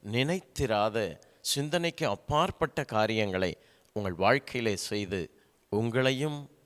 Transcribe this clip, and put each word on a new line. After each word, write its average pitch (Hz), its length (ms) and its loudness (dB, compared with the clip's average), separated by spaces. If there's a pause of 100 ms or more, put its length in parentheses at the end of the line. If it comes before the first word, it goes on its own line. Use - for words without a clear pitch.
(120)
நினைத்திராத, 113 1080 0 (220)
சிந்தனைக்கு 160 680 -2
அப்பாற்பட்ட 151 760 0
காரியங்களை 107 760 2 (360)
உங்கள் 101 200 -4
வாழ்க்கையிலே 113 640 2
செய்து 95 560 -4 (400)
உங்களையும் 131 760 0 (160)